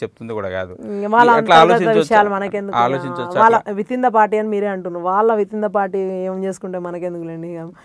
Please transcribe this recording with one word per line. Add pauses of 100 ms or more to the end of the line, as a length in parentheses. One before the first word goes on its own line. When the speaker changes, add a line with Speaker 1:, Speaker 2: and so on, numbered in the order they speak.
Speaker 1:
చెప్తుంది
కూడా
కాదు.
Speaker 2:
ఇంక
వాళ్ళ
Speaker 1:
ఎట్లా
Speaker 2:
అంతర్గత
Speaker 1:
ఆలోచించవచ్చా?
Speaker 2:
విషయాలు
మనకెందుకు?
Speaker 1:
ఆలోచించవచ్చా?
Speaker 2:
వాళ్ళ
Speaker 1:
అట్లా
Speaker 2:
within
the
party
అని
మీరే
అంటున్నారు.
వాళ్ళ
within
the
party
ఏం
చేసుకుంటే
మనకెందుకులేండి.
ఇక (140)